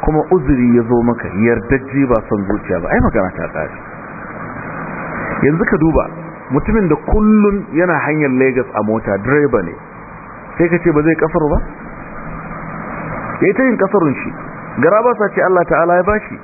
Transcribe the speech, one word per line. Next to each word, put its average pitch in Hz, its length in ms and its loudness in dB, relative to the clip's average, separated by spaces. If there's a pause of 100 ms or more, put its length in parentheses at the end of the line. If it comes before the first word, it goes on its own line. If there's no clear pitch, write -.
kuma 151 260 2
uzuri 131 460 4
ya 120 60 4
zo 117 200 2
maka, 117 260 0
yardajje 117 800 2
ba 117 220 2
son 101 180 0
zuciya 98 340 -2
ba, 87 80 -6
ai 175 120 2
magana 113 320 2
ta 82 160 -6
ƙare. 78 280 -6 (1600)
Yanzu 160 260 2
ka - 120 2
duba, 151 280 2 (460)
mutumin 190 380 2
da 151 80 4
kullum 208 760 4
yana 170 240 2
hanyar 143 340 0
Lagos 127 440 2
a 107 80 0
mota, 107 360 0
direba 123 440 2
ne, 82 120 -8 (800)
sai 170 140 2
ka 170 100 2
ce 170 140 2
ba 147 100 4
zai 160 140 4
ƙasar 160 320 0
ba? 147 100 2 (1800)
Ya - 100 2
yi 202 60 2
ta 262 100 0
yin 247 120 2
ƙasarun 175 380 2
shi, - 180 -8 (480)
gara 190 220 4
ba 240 140 2
sa 202 160 0
ce 196 100 0
Allah 180 220 4
Ta'ala 170 320 2
ya 180 60 4
bashi. 208 420 -2